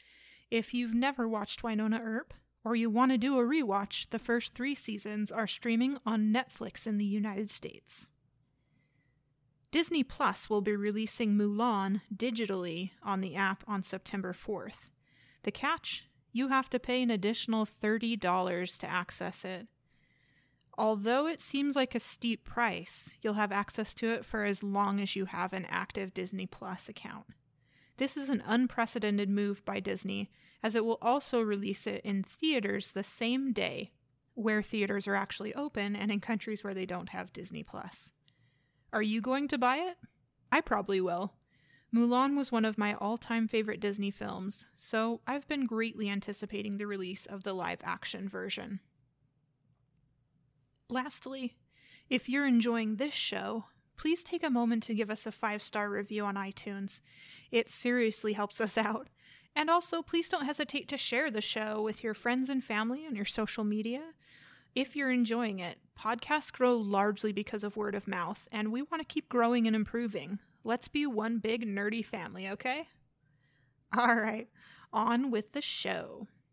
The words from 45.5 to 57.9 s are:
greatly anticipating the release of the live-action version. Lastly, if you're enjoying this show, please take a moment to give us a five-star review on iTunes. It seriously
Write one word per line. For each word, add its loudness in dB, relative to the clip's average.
greatly -2
anticipating -4
the -4
release -6
of -10
the -4
live-action -6
version. -8
Lastly, -6
if 0
you're 2
enjoying 4
this 0
show, -4
please 0
take -4
a 0
moment 2
to -2
give 0
us -6
a -6
five-star -2
review -2
on -2
iTunes. -8
It 4
seriously 2